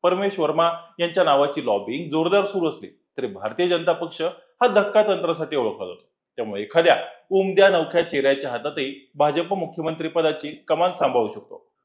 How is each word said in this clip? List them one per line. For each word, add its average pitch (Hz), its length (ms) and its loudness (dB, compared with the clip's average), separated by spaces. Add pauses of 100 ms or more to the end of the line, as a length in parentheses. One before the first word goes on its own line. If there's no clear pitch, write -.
परमेश 190 360 0
वर्मा 165 320 2 (300)
यांच्या 170 240 0
नावाची 143 420 2
लॉबिंग 139 440 -2
जोरदार 175 340 2
सुरू 196 240 -2
असली 104 200 -8 (300)
तरी 127 80 -4
भारतीय 107 420 -2
जनता 170 240 2
पक्ष 160 300 -6 (380)
हा 247 60 4
धक्का 208 360 4
तंत्रासाठी 160 540 -2
ओळखला 104 300 -2
जातो. - 260 -16 (240)
त्यामुळे 107 260 -8
एखाद्या 165 340 4 (340)
उमद्या 190 380 4
नवख्या 170 400 2
चेहऱ्याच्या 139 420 0
हातातही 139 640 -8
भाजप 151 400 0
मुख्यमंत्री 160 540 -6
पदाची 156 600 -2
कमान 170 240 2
सांभाळू 127 360 0
शकतो. - 440 -16 (120)